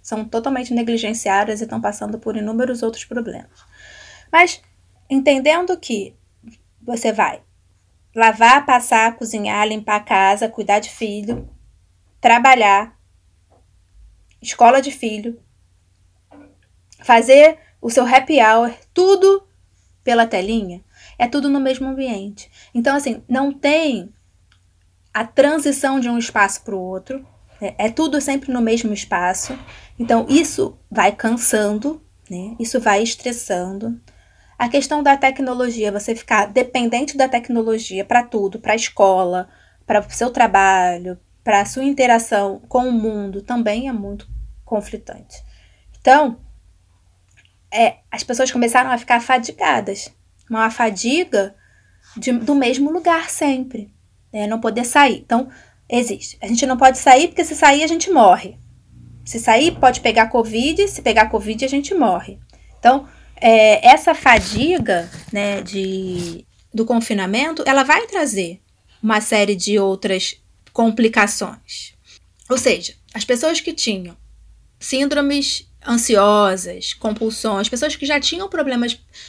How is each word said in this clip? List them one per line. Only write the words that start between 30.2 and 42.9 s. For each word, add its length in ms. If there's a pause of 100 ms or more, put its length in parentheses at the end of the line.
isso 480 (140)
vai 220
cansando, 880 (260)
né? 300
Isso 220
vai 200
estressando. 1000 (580)
A 100
questão 320
da 160
tecnologia, 760
você 240
ficar 300
dependente 680
da 120
tecnologia 760
pra 200
tudo, 340
pra 160
escola, 720 (380)
pra 220
seu 220
trabalho, 840 (280)
pra 200
sua 200
interação 840
com 200
o 40